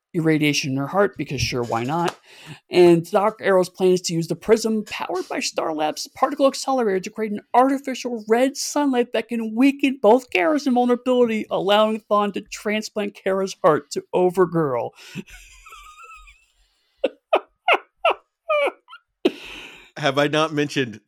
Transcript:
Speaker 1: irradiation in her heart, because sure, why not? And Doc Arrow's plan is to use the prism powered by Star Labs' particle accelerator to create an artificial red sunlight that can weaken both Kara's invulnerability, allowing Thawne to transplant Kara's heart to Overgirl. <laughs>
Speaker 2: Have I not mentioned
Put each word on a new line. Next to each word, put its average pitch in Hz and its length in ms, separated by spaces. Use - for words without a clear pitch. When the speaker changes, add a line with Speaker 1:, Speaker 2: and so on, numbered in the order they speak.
Speaker 1:
irradiation 156 600
in 135 40
her 139 100
heart, 196 300
because 139 240
sure, 120 220
why 117 200
not? 160 320
And 170 400
Doc 208 300
Arrow's 185 300
plan 185 220
is 180 100
to 175 120
use 165 140
the 160 80
prism 220 480
powered - 440
by - 120
Star - 340
Labs' 156 340
particle 277 380
accelerator 240 540
to 208 100
create 220 220
an 208 80
artificial 254 760
red 254 300
sunlight 254 560
that 226 140
can 226 260
weaken 277 480
both 240 280
Kara's 311 360
invulnerability, 247 840
allowing 208 500
Thawne 208 240
to 208 80
transplant 208 720
Kara's 190 480
heart 151 300
to - 100
Overgirl. 165 760
<laughs> 185 80
Speaker 2:
Have 143 200
I 147 120
not 156 240
mentioned 139 560